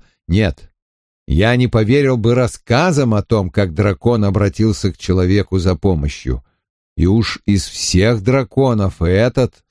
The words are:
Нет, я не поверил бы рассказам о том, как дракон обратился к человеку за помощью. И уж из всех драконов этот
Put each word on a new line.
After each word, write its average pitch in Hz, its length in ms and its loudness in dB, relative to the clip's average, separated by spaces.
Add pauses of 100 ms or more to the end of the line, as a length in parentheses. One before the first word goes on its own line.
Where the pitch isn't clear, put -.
(280)
Нет, 92 420 -2 (560)
я 104 300 2
не 123 100 2
поверил 123 500 2
бы 117 180 0
рассказам 127 800 0
о 104 80 0
том, 101 280 -2
как 92 240 -2
дракон 104 500 0
обратился 101 680 -2
к - 60 -20
человеку 92 600 0
за 90 160 0
помощью. 73 680 -4 (520)
И 85 100 0
уж 107 400 0
из 101 200 0
всех 104 560 -2
драконов 120 800 -2
этот 113 520 0 (160)